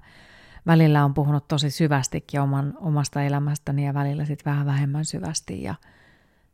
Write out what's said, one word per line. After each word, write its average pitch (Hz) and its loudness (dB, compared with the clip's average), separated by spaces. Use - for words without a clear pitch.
välillä 156 6
on 139 2
puhunut 147 0
tosi 147 0
syvästikin 147 -2
oman, 139 0
omasta 147 -2
elämästäni 143 -2
ja 139 -2
välillä 143 -2
sit 147 -6
vähän 143 0
vähemmän 143 -2
syvästi. - -8
Ja - -8